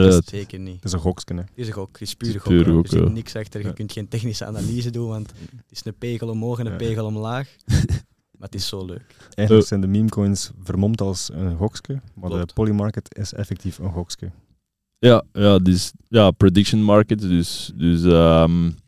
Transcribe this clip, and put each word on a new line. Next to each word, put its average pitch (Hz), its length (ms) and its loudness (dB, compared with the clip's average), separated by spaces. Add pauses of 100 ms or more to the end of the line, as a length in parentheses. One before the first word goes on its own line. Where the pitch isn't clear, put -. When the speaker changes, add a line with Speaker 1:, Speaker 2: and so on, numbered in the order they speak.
Speaker 1:
Dat 92 80 8
is 92 40 8
Speaker 2:
het 85 140 2
Speaker 1:
zeker 98 300 -14
niet. 95 160 -16
Speaker 3:
Het 90 100 -20
is 95 60 -6
een 90 80 -6
gokske, 87 340 -6
hè. 87 60 -8
Speaker 1:
Het 90 160 -12
is 120 120 -10
een 110 60 -10
gok, 95 180 -14
het - 100 -20
is 101 80 -12
Speaker 2:
Het - 80 -12
Speaker 1:
puur 117 100 -8
Speaker 2:
is 113 80 -6
Speaker 1:
gokken. 95 200 -4
Speaker 2:
puur 85 120 6
Speaker 1:
Er 82 60 4
Speaker 2:
gokken, 82 240 2
Speaker 1:
zit 85 100 4
Speaker 2:
ja. 101 60 0
Speaker 1:
niks 113 220 -10
achter, 110 260 -10
je 101 60 -8
Speaker 3:
Ja. 95 60 -10
Speaker 1:
kunt 107 180 -12
geen 104 160 -12
technische 113 380 -8
analyse 110 440 -6
doen, 117 180 -8
want 110 260 -10 (220)
het - 160 -20
is - 140 -16
een 110 120 -12
pegel 117 320 -8
omhoog 113 300 -6
en 120 60 -6
een 107 60 -6
Speaker 3:
Ja. 90 60 -8
Speaker 1:
pegel 113 280 -4
omlaag. 113 500 -8 (100)
Speaker 2:
<laughs> - 300 0 (420)
Speaker 1:
Maar 98 120 -18
het - 120 -16
is - 60 -8
zo 95 180 -10
leuk. - 340 -16
Speaker 3:
Eigenlijk 107 420 4
Speaker 2:
Eh. 101 60 -2
Speaker 3:
zijn 98 140 -4
de 95 60 -2
meme 104 220 0
coins 101 420 -2 (120)
vermomd 101 380 -2
als 98 320 -6
een 90 220 -6
gokske, 113 460 -6 (140)
maar 92 140 -10
Speaker 1:
Klopt. 87 180 -4
Speaker 3:
de - 60 -20
Polymarket 107 640 -4
is 101 160 -10
effectief 98 440 -10
een 90 140 -6
gokske. 90 400 -10 (680)
Speaker 2:
Ja, 117 240 6 (100)
ja, 101 260 4
dus, 92 320 2 (160)
ja, 104 240 6
prediction 98 500 4
market, 107 380 2
dus, 87 560 -2
dus, 85 280 2
ehm, 82 600 6 (220)